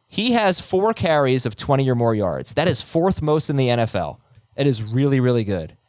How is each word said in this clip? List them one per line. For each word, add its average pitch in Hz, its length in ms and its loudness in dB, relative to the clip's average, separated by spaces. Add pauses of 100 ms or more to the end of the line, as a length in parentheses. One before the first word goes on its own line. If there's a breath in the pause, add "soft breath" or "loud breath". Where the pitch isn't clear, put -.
He 233 260 -2
has 208 280 2
four 202 340 0
carries 139 500 2
of 113 100 -4
twenty 135 360 0
or 127 40 2
more 117 200 2
yards. 87 400 -2
That 156 140 0
is 143 120 -2
fourth 175 400 -2
most 151 300 0
in 143 60 0
the 131 120 2
N 120 100 2
F 113 160 -2
L. 82 260 -6 (360 soft breath)
It 139 100 0
is 113 160 0
really, 131 380 0
really 123 240 2
good. 90 320 -6 (120)